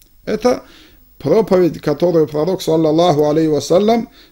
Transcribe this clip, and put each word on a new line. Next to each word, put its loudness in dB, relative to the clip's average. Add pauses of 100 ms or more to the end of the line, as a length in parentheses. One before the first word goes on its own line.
(240)
Это -2 (560)
проповедь, 0
которую 0
пророк, -4
саллаллаху 2
алейхи 0
вассалям, 0 (240)